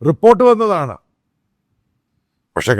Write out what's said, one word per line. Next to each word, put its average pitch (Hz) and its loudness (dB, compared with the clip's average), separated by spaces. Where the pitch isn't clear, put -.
റിപ്പോർട്ട് 220 2
വന്നതാണ്. 208 -2
പക്ഷെ - -4